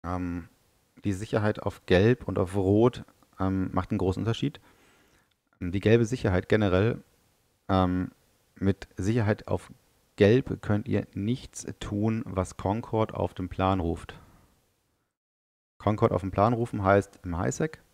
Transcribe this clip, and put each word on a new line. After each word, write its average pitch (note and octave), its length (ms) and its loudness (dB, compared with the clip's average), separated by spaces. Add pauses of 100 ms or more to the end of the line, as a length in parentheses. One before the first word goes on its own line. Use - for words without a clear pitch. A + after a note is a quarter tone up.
Ähm, F2 460 -6 (540)
die G2+ 100 -2
Sicherheit G#2+ 480 -2
auf - 240 -8
Gelb G2+ 420 4
und F#2+ 100 -2
auf F#2 160 -2
Rot, G#2 480 4 (380)
ähm, F#2+ 320 -2
macht F#2 200 -2
einen G#2 60 -2
großen F#2+ 220 0
Unterschied. A2+ 400 -4 (960)
Die F#2 220 -4
gelbe A#2 240 4
Sicherheit G#2 460 -2
generell, G#2 520 2 (680)
ähm, F#2 400 2 (480)
mit F#2+ 380 -2
Sicherheit G#2+ 520 0
auf F#2+ 220 -4 (460)
Gelb G#2 460 4
könnt G#2 260 -2
ihr G2+ 240 -2
nichts - 540 -8 (120)
tun, A2 460 -2
was F#2 320 -6
Concord A2 560 -2
auf F#2+ 220 -4
dem F#2 160 -8
Plan F#2+ 300 0
ruft. E2+ 380 -6 (1600)
Concord G#2+ 320 2
auf F#2 120 -2
dem F#2+ 80 -4
Plan A2 240 2
rufen A2+ 280 -4
heißt G2 400 2
im E2+ 140 -6
Highsec - 460 -4 (100)